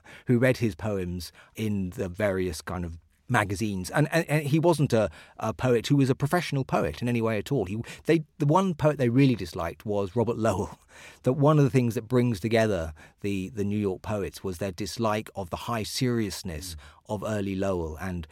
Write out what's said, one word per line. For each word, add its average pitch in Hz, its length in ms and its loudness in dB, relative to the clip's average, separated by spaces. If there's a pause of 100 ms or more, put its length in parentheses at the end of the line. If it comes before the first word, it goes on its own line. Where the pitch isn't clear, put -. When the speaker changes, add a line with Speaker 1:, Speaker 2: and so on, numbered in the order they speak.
(260)
Speaker 1:
who 123 120 4
read 127 200 4
his 107 180 -2
poems 90 560 -6 (240)
in 104 340 -2
the 98 180 -4
various 92 520 -2
kind 87 240 -6
of 85 140 -8 (300)
magazines. 101 640 -2
And, 151 200 2
and, 170 180 0
and 151 180 0
he 147 120 2
wasn't 156 340 4
a, 107 160 4 (300)
a 110 160 -4
poet 123 320 2
who 143 100 4
was 135 140 4
a 131 60 0
professional 143 480 0
poet 156 360 -2
in 120 80 -2
any 120 140 2
way 110 160 0
at 101 140 -6
all. 123 120 2
He, 95 140 -4 (280)
they, 160 180 4 (140)
the 170 80 0
one 180 280 4
poet 147 240 2
they 127 100 2
really 131 280 6
disliked 85 500 -6
was 101 300 -2
Robert 117 200 2
Lowell. 104 480 0
<laughs> - 40 -20 (340)
That 127 120 2
one 151 240 6
of 143 60 8
the 127 60 4
things 120 240 2
that 110 140 -4
brings 123 320 2
together 107 520 2 (280)
the, 98 300 -4
the 104 140 -4
New 101 140 -2
York 98 240 -2
poets 101 400 -6
was 95 160 -6
their 98 140 -4
dislike 107 640 -4
of 95 120 -8
the - 80 -6
high 113 280 -6
seriousness 95 920 -4
Speaker 2:
Mm. - 400 -12
Speaker 1:
of 98 120 -6
early 101 300 -2
Lowell. 90 440 -2
And 90 320 -6